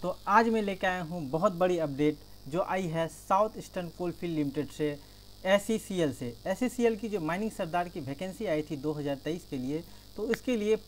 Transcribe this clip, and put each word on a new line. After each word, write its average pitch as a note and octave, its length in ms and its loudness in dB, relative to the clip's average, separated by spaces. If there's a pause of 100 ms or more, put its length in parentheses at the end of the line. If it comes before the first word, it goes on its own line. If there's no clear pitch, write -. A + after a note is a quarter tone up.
तो F3+ 140 -2 (120)
आज A3+ 200 8
मैं A3 140 4
लेके G3 240 -2
आया F#3 160 0
हूँ E3+ 280 -6
बहुत F3 220 4
बड़ी F3+ 260 4
अपडेट D3+ 400 2 (300)
जो D#3+ 140 0
आई F#3+ 260 0
है E3 200 0
साउथ G#3 500 2
ईस्टर्न F3 300 -8 (100)
कोलफील्ड E3+ 380 -2
लिमिटेड C#3+ 340 0
से, D3+ 200 -2 (560)
एसईसीएल F#3+ 680 2
से। A#2+ 200 -6 (120)
एसईसीएल A3+ 500 2
की A3 120 -6
जो G3+ 120 -2
माइनिंग F3+ 300 0
सरदार F3 380 -2
की E3+ 120 -8
वैकेंसी F#3 460 -6
आई D3+ 160 2
थी D3+ 140 -4
दो D3 160 -2
हज़ार C#3+ 320 -2
तेईस E3+ 260 -4
के D3 60 -4
लिए, C#3 260 -2 (340)
तो G#3+ 160 -2
इसके B3 240 0
लिए G#3+ 320 2